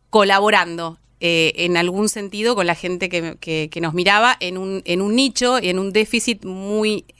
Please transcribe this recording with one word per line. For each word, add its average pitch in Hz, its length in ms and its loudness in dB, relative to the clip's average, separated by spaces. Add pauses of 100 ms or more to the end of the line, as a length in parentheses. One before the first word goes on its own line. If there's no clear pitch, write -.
(100)
colaborando, 196 880 4 (220)
eh, 165 360 2
en 175 220 2
algún 185 320 0
sentido 208 440 -2
con 190 120 0
la - 80 0
gente 180 340 -6
que, 165 320 -6
que, 156 300 -6
que 170 100 -8
nos 165 140 -4
miraba 208 440 4
en 185 200 -6
un, 190 260 -6
en 175 160 0
un 208 160 0
nicho 254 420 0
y 185 120 -2
en 180 80 0
un 196 140 -4
déficit 214 520 0
muy 202 600 -4 (140)